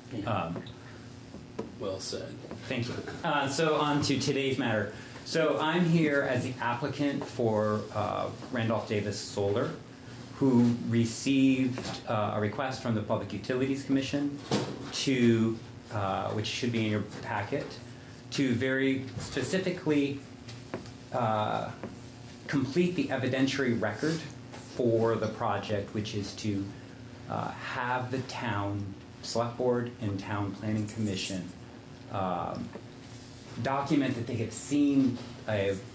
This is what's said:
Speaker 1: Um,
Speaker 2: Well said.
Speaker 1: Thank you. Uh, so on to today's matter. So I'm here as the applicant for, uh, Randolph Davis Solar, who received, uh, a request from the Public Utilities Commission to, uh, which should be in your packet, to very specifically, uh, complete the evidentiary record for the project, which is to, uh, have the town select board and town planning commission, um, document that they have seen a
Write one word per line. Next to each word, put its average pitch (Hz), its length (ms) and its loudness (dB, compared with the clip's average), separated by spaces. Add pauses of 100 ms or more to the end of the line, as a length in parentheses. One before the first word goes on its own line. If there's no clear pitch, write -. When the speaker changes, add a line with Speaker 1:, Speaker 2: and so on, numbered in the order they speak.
(280)
Speaker 1:
Um, 85 340 -2 (1160)
Speaker 2:
Well 95 200 -4
said. - 320 -8 (360)
Speaker 1:
Thank 117 220 -2
you. - 40 -6 (300)
Uh, 143 240 2
so 156 300 2
on 147 260 2
to 135 160 2
today's 135 400 2
matter. 110 340 0 (320)
So 156 340 2
I'm 165 260 4
here 156 360 6
as 127 220 2
the 123 180 -4
applicant 139 640 0
for, 107 560 2 (140)
uh, 98 320 0 (240)
Randolph 113 360 0
Davis 104 320 0
Solar, 104 520 0 (680)
who 120 380 6 (140)
received, 127 880 4 (280)
uh, 107 280 2
a 107 40 0
request 127 440 0
from 120 120 2
the 104 60 2
Public 101 320 0
Utilities 131 500 0
Commission 143 540 2 (560)
to, 117 640 6 (360)
uh, 98 380 0
which 107 160 -2
should - 240 0
be 113 140 2
in 107 60 2
your 104 120 2 (200)
packet, 107 420 -2 (680)
to 131 240 2
very 131 500 2 (140)
specifically, 147 1000 0 (960)
uh, 110 560 2 (800)
complete 170 480 2
the 139 100 2
evidentiary 131 760 2
record 151 380 0 (560)
for 113 400 4
the 107 120 0
project, 101 640 -2
which 107 220 -2
is 101 180 -4
to, 98 320 -2 (640)
uh, - 220 -2
have 123 600 -2
the 131 120 0
town 101 600 -2 (380)
select 117 360 -2
board 120 340 2 (100)
and 98 180 -2
town 101 340 -2
planning 107 340 -2
commission, 95 600 -2 (640)
um, 92 560 -2 (960)
document 135 520 2
that 117 120 -4
they 127 100 -2
have 107 160 -2
seen 139 640 4 (320)
a 98 260 2 (200)